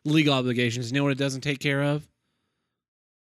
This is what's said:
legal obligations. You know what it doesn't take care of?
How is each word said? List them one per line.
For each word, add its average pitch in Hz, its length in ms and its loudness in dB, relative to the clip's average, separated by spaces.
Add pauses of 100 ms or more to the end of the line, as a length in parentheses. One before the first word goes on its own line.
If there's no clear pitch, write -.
legal 151 280 4
obligations. 123 580 0
You 127 80 -4
know 143 40 2
what 143 100 2
it 131 60 -6
doesn't 135 240 -4
take 143 160 -4
care 139 240 -2
of? 147 260 -2 (1200)